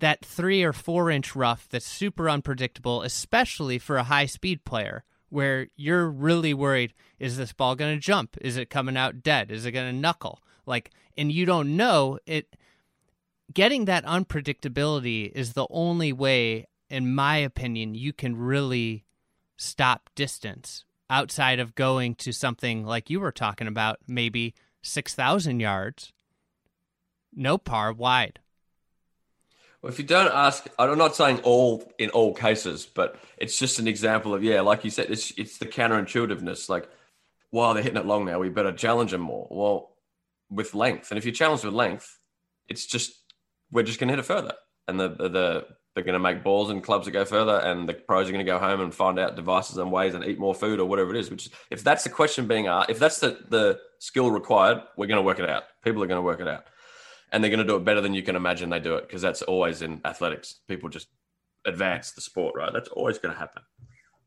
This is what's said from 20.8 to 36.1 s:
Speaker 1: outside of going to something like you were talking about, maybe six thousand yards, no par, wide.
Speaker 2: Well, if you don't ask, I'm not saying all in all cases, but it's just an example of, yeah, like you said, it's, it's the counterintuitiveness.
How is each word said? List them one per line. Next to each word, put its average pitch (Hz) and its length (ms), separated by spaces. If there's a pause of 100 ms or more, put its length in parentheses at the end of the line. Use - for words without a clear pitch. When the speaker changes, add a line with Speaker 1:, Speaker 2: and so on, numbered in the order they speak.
Speaker 1:
outside 131 480
of 117 160
going 131 400
to - 180
something 117 520
like 113 240
you 170 100
were 190 140
talking 110 340
about, 110 400
maybe 117 480 (280)
six - 320
thousand 143 440
yards, 104 540 (1200)
no 139 240
par, 110 340
wide. 120 460 (1400)
Speaker 2:
Well, - 100
if 123 80
you 147 60
don't 170 260
ask, 139 360 (120)
I'm 135 200
not 156 180
saying 135 280
all 120 540
in 110 120
all 113 240
cases, 107 500
but - 320 (220)
it's - 200
just - 200
an 113 100
example 110 460
of, 98 100
yeah, 107 160
like 104 240
you 107 60
said, - 180
it's, 110 300
it's 104 200
the - 80
counterintuitiveness. 107 1000